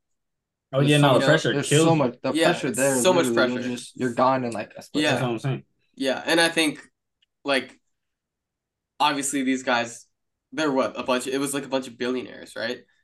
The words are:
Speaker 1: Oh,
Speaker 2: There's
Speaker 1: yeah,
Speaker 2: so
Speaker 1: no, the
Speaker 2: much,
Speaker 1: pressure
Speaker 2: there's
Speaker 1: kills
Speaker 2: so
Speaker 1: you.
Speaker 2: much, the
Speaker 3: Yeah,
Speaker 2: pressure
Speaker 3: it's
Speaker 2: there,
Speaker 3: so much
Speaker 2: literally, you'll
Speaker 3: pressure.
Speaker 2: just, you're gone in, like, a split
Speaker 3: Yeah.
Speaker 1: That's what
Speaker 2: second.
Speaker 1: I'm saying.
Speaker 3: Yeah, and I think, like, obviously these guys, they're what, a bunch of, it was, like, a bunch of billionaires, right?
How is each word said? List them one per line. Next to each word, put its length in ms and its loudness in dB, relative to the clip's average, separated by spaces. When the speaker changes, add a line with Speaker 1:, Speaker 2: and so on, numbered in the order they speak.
Speaker 1:
Oh, 60 0
Speaker 2:
There's 120 4
Speaker 1:
yeah, 60 6
Speaker 2:
so 40 6
Speaker 1:
no, 120 6
the 60 4
Speaker 2:
much, 80 0
Speaker 1:
pressure 260 2
Speaker 2:
there's 160 -4
Speaker 1:
kills 160 4
Speaker 2:
so 80 4
Speaker 1:
you. 60 2
Speaker 2:
much, 220 0
the 120 -4
Speaker 3:
Yeah, 120 2
Speaker 2:
pressure 220 0
Speaker 3:
it's 100 -4
Speaker 2:
there, 240 2
Speaker 3:
so 120 4
much 120 4
Speaker 2:
literally, 220 2
you'll 100 -4
Speaker 3:
pressure. 180 -6
Speaker 2:
just, 240 -14
you're 140 -2
gone 300 2
in, 80 -4
like, 260 -10
a 40 -16
split 220 -4
Speaker 3:
Yeah. 80 2
Speaker 1:
That's 100 0
what 60 -2
Speaker 2:
second. 60 -2
Speaker 1:
I'm 60 -6
saying. 240 -4
Speaker 3:
Yeah, 300 -4
and 140 2
I 100 4
think, 320 -2
like, 360 -2
obviously 440 0
these 200 -2
guys, 420 -4
they're 200 -2
what, 280 -2
a 40 -6
bunch 240 -2
of, 60 -6
it 60 -2
was, 140 -4
like, 120 -6
a 40 -14
bunch 180 -4
of 100 -18
billionaires, 580 -8
right? 240 -6